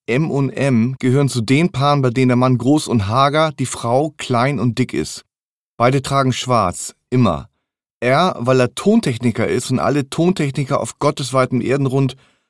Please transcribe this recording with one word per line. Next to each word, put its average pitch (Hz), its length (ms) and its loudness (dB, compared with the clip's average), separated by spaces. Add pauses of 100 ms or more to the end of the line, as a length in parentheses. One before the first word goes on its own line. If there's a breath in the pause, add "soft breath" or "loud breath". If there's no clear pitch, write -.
M 143 240 -2
und 135 220 0
M, 127 480 0
gehören 135 280 2
zu 127 140 -4
den 139 300 2
Paaren, 143 320 0
bei 127 80 2
denen 127 180 2
der 127 60 2
Mann 127 240 2
groß 131 280 2
und 104 200 2
hager, 143 440 2
die 135 140 -6
Frau 135 520 -2
klein 127 420 0
und 113 180 0
dick 127 160 -2
ist. - 320 -6 (500)
Beide 131 280 2
tragen 135 300 0
schwarz, 110 600 -2 (160)
immer. 104 400 0 (500)
Er, 143 400 0
weil 131 200 2
er 123 160 0
Tontechniker 123 720 0
ist 127 240 -2
und 127 80 0
alle 135 280 0
Tontechniker 151 720 -2
auf - 200 -8
gottesweitem 131 640 0
Erdenrund 135 540 0 (340 soft breath)